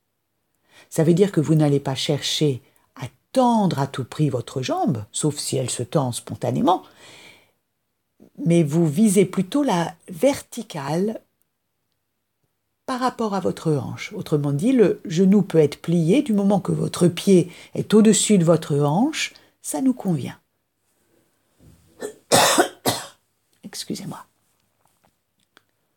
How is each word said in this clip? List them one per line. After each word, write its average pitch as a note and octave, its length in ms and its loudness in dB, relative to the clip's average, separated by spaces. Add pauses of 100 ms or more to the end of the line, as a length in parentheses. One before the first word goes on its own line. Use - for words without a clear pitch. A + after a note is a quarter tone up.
(880)
Ça E3 140 -2
veut E3 100 4
dire F#3+ 180 2
que E3 100 0
vous D3 140 0
n'allez D3 240 2
pas C#3 160 -4
chercher C#3 680 -2 (340)
à - 100 -14 (260)
tendre A3 480 2
à C#3 80 -2
tout C3+ 160 -10
prix D3+ 260 -2
votre B2 320 -6
jambe, E3+ 500 -4
sauf D3 260 -4
si - 180 -8
elle C3 140 -4
se - 140 -6
tend C3 280 -2
spontanément, - 720 -2 (1600)
mais E3+ 200 2
vous D#3+ 240 0
visez F#3 380 2
plutôt G3 380 -4
la F3+ 320 -2 (120)
verticale F#3 1120 -4 (1600)
par B3+ 140 -6
rapport A#3 360 -2
à F#3+ 40 -2
votre F3+ 340 -2
hanche. A#2 400 -6
Autrement D3 380 -2
dit, D#3 200 0
le G#3 340 4
genou F#3+ 380 4
peut - 160 2
être D3 200 2
plié F3 440 2
du A3+ 100 -2
moment G3+ 260 2
que F3 120 -4
votre D#3+ 360 0
pied F3+ 440 2 (240)
est - 180 -2
au-dessus G#3 460 6
de E3 60 2
votre D#3+ 340 2
hanche, F3 540 0 (280)
ça C#4+ 200 -8
nous C4 120 2
convient. C#3+ 460 -4 (1600)
<coughs> - 20 -8 (1600)
Excusez-moi. - 640 -14 (1700)